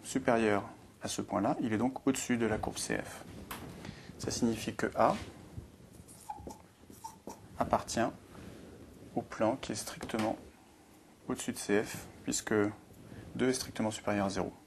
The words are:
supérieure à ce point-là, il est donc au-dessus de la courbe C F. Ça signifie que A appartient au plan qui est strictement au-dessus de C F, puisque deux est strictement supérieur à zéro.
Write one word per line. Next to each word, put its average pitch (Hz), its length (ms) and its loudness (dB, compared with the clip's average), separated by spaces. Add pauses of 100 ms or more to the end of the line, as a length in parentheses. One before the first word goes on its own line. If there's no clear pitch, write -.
supérieure 113 600 4 (380)
à - 60 -6
ce 110 140 -4
point-là, 104 400 2
il 120 120 2
est 107 40 2
donc 123 280 0
au-dessus 127 320 2
de 113 80 4
la 107 120 4
courbe - 200 -4
C - 200 -2
F. - 260 -6 (960)
Ça - 100 -2
signifie 113 460 0
que 113 200 2
A 117 200 6 (2500)
appartient - 420 2 (1160)
au 120 60 2
plan 113 360 2
qui - 140 -6
est 113 40 -2
strictement - 600 -2 (920)
au-dessus 123 260 -2
de - 40 -6
C 104 260 4
F, - 220 -8 (180)
puisque - 300 0 (840)
deux 120 140 4
est 127 40 4
strictement 110 380 0
supérieur 101 360 2
à - 20 4
zéro. 90 240 0 (140)